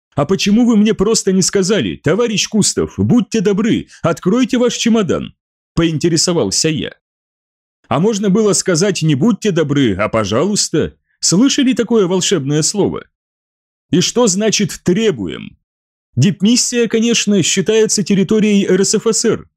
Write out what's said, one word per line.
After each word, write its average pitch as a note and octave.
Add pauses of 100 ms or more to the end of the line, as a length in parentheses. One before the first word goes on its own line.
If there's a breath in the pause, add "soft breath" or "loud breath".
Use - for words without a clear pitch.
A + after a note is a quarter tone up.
(200)
«А C#3+
почему G#3
вы A#3
мне G#3
просто G#3
не F#3
сказали: F3
'Товарищ G3+
Кустов, C3
будьте G3
добры, F#3+ (140)
откройте G#3+
ваш A#3
чемодан'?» C#3 (420)
поинтересовался E3
я. A#2 (960)
А B2+
можно G#3
было G#3
сказать F#3
не D#3
«будьте G3+
добры», C#3+
а G2+
«пожалуйста». A2+ (240)
Слышали B3+
такое A3+
волшебное D#3+
слово? D3+ (840)
И D#3+
что A#3
значит G3+
«требуем»? A#2+ (580)
Дипмиссия, A3+
конечно, A3
считается G#3+
территорией G3+
Р F#3
С F#3+
Ф G#3
С A3
Р, G#3+